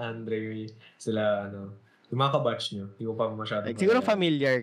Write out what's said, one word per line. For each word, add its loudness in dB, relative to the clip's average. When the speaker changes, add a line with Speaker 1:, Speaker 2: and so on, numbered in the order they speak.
Speaker 1:
Andre, -6
sila 0
ano, -10
yung 0
mga 2
kabatch 0
nyo, -6
hindi -10
ko -2
pa 0
masyadong -4
Speaker 2:
Like, -8
siguro 6
Speaker 1:
kakilala. 4
Speaker 2:
familiar 4